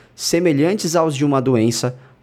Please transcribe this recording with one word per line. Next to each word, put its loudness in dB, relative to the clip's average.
semelhantes 0
aos 0
de -2
uma 2
doença 0